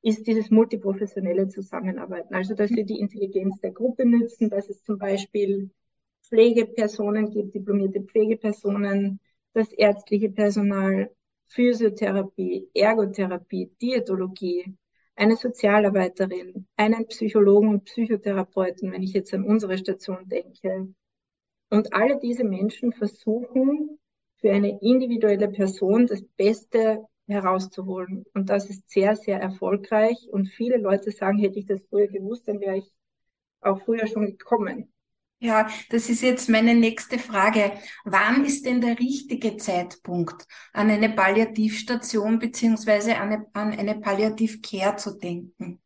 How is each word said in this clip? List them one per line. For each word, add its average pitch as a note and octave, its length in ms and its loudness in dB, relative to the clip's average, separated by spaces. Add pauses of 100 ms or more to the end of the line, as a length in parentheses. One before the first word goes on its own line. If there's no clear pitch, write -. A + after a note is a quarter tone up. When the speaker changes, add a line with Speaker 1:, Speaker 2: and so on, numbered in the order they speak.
Speaker 1:
ist A3 260 -2
dieses A3 240 0
multiprofessionelle G3 960 2
Zusammenarbeiten. F#3+ 880 -8
Also, F#3+ 200 -4
dass G#3 160 0
wir A3 140 0
die G#3+ 140 -6
Intelligenz G3 640 -4
der F#3+ 100 -6
Gruppe B3 340 -2
nützen, A#3 440 2
dass G3+ 200 -4
es - 140 -14
zum G#3 140 -4
Beispiel G3 720 -2 (580)
Pflegepersonen A3 1000 2
gibt, G#3 260 -6
diplomierte G3 460 -2
Pflegepersonen, G3+ 1200 -2 (340)
das A3 180 0
ärztliche G#3 580 2
Personal, G3 800 0 (380)
Physiotherapie, G3 1300 0
Ergotherapie, G3 1000 0 (100)
Diätologie, F#3 920 -4 (400)
eine A3 200 4
Sozialarbeiterin, G3 1300 0 (100)
einen A3 300 2
Psychologen G#3 600 6
und G3+ 160 0
Psychotherapeuten, G3 1080 -2
wenn F#3+ 120 -6
ich F#3+ 100 -6
jetzt F#3+ 200 -4
an G3 100 -2
unsere G3+ 340 0
Station F#3+ 520 -8
denke. F#3+ 640 -6 (760)
Und G#3+ 240 2
alle A#3 260 2
diese A#3+ 240 -4
Menschen G#3 500 -2
versuchen, C4 1040 -2 (380)
für G3+ 140 2
eine G3+ 300 0
individuelle A3 680 2
Person G3+ 580 2
das G3+ 160 -6
Beste A3 800 0 (220)
herauszuholen. F#3+ 1040 -4
Und G3 160 -2
das G3+ 200 0
ist - 200 -16
sehr, G3+ 260 2
sehr G3 260 -4
erfolgreich. G3+ 880 0
Und G3 180 0
viele B3 280 0
Leute G3 340 -2
sagen, G3+ 280 0
"Hätte G3+ 200 0
ich G3 60 -10
das G3 240 -4
früher G3+ 180 2
gewusst, G3 400 -8
dann G#3 140 -6
wäre G3 160 -4
ich G3 160 -10 (680)
auch G3 220 0
früher A3+ 240 -2
schon G#3 200 -2
gekommen." - 640 -4 (500)
Speaker 2:
Ja, G#3+ 240 2 (220)
das A#3 180 0
ist A#3 140 0
jetzt B3+ 260 2
meine A3+ 260 6
nächste A3+ 460 2
Frage. G#3+ 540 0 (320)
Wann G#3+ 400 2
ist - 200 0
denn B3 140 0
der A#3 180 0
richtige B3 600 -4
Zeitpunkt, F3 880 -4 (240)
an G#3 180 2
eine G#3+ 200 2
Palliativstation A3 1300 0
beziehungsweise A3+ 800 0
an G3+ 160 -2
eine, G#3+ 180 -6
an G#3+ 260 -4
eine G#3 220 -4
Palliativcare G#3 960 -2
zu - 240 -10
denken? F3 680 -10